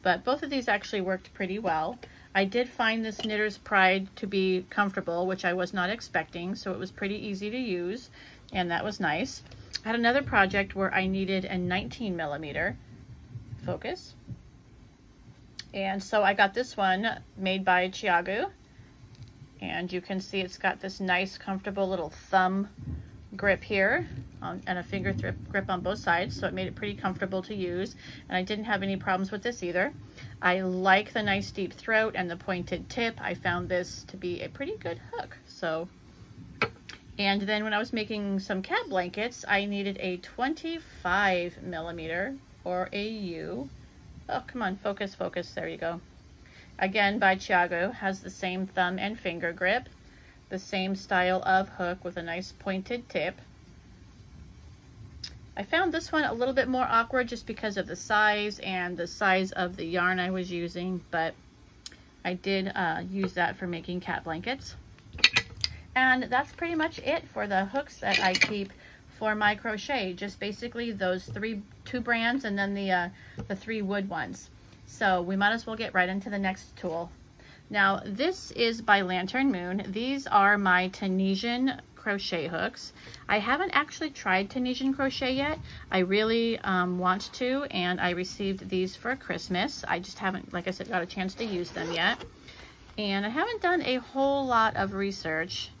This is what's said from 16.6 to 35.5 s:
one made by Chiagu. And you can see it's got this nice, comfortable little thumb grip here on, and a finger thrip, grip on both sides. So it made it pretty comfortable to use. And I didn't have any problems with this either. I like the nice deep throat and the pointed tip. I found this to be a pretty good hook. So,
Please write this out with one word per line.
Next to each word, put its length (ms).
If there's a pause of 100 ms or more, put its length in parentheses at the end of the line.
one 320 (260)
made 300
by 240
Chiagu. 640 (1080)
And 320
you 100
can 200
see 200
it's 180
got 200
this 200
nice, 400
comfortable 500
little 220
thumb 580 (680)
grip 280
here 440 (340)
on, 260
and 120
a 40
finger 300
thrip, 220 (140)
grip 200
on 120
both 160
sides. 420
So 80
it 60
made 140
it 80
pretty 180
comfortable 500
to 120
use. 400 (340)
And 80
I 60
didn't 220
have 180
any 140
problems 340
with 120
this 200
either. 300 (480)
I 200
like 500
the 120
nice 280
deep 220
throat 420
and 140
the 80
pointed 500
tip. 320
I 140
found 340
this 380
to 120
be 240
a 80
pretty 280
good 220 (120)
hook. 240 (120)
So, 420 (1300)